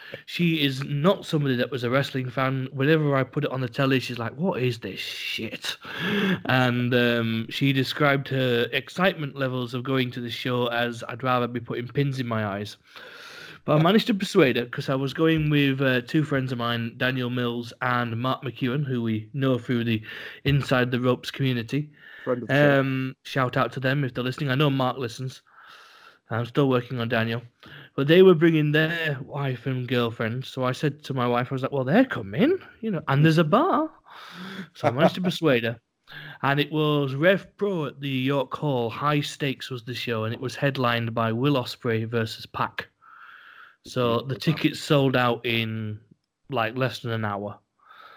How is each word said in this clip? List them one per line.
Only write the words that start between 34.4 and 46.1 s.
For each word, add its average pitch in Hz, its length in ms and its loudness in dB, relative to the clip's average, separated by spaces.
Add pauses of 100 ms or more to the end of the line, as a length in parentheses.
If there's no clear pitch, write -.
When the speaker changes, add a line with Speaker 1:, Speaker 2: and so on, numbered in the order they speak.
Speaker 1:
So - 140 0
I - 20 0
managed 127 260 4
to 190 40 -4
Speaker 2:
<laughs> 180 100 0
Speaker 1:
persuade 131 340 2
her. 113 160 -4 (640)
And 139 180 2
it 147 100 0
was 151 440 2
Rev 180 320 2 (100)
Pro 185 300 -2
at 139 140 -10
the 143 100 -6
York 131 440 0
Hall. 127 360 0
High 147 300 0
Stakes 143 500 -6
was 123 140 -10
the 123 100 -10
show, 113 300 -4
and 113 100 -2
it - 60 -10
was 127 140 -6
headlined 120 600 0
by 113 180 0
Will 131 220 2
Ospreay 113 520 -2
versus 113 400 -4
Pac. - 420 -6 (960)
So 120 340 0
the - 40 -8 (120)
Speaker 2:
Beautiful. - 40 -10 (140)
Speaker 1:
tickets - 260 -4
sold 135 340 4
out 120 300 2
in, 110 560 -2 (480)